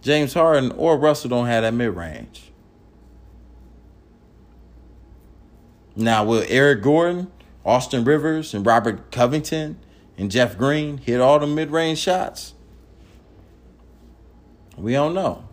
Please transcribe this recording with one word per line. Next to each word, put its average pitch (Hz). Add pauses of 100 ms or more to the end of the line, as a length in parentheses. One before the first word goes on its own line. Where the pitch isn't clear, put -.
James 143
Harden 156
or 160
Russell 143
don't 120
have 117
that 113
mid-range. 87 (3500)
Now, 110
will 113
Eric 131
Gordon, 170 (340)
Austin 123
Rivers, 156
and 101
Robert 107
Covington 151 (380)
and 98
Jeff 120
Green 147
hit 120
all 139
the 147
mid-range 156
shots? - (2250)
We 107
don't 147
know. 180